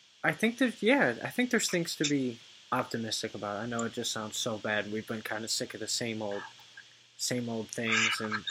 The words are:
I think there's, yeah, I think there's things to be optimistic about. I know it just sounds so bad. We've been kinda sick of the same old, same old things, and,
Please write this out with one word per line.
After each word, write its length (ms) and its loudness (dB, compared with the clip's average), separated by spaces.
I 100 4
think 260 0
there's, 240 0
yeah, 400 6
I 60 -4
think 220 0
there's 200 2
things 260 0
to 80 0
be 360 2
optimistic 640 -2
about. 260 -4
I 40 -4
know 180 -2
it 80 -4
just 180 -4
sounds 260 -4
so 220 -2
bad. 340 0
We've 140 -2
been 160 -6
kinda 240 -4
sick 280 -2
of 60 -10
the 60 -4
same 340 -2
old, 220 -2
same 300 0
old 200 -2
things, 520 2
and, 140 0